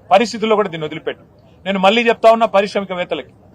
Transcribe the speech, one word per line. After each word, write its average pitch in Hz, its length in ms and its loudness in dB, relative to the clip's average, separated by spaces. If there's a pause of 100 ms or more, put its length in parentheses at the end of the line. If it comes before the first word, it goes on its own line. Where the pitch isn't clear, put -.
(120)
పరిస్థితుల్లో 220 480 2
కూడా 196 140 -2
దీన్ని 156 140 -8
వదిలిపెట్టు. 151 360 -10 (420)
నేను 190 200 -4
మళ్ళీ 226 240 4
చెప్తా 226 260 4
ఉన్నా 226 200 0
పారిశ్రామికవేత్తలకి, 185 760 -4 (220)